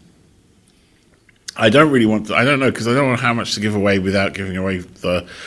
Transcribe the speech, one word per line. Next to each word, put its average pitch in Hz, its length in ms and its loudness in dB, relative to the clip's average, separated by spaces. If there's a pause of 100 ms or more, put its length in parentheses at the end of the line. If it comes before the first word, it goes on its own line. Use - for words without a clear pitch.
(1600)
I 113 120 2
don't 147 220 6
really 120 140 4
want 107 220 0
to, 85 80 -4
I 113 100 2
don't 139 140 2
know, 135 120 2
'cause 110 160 -6
I 117 60 2
don't 135 160 2
know 120 80 0
how 120 160 0
much 113 220 -4
to 107 40 -6
give 107 160 -2
away 101 240 2
without 95 340 0
giving 95 220 -8
away 95 220 -4
the, 90 500 -6 (200)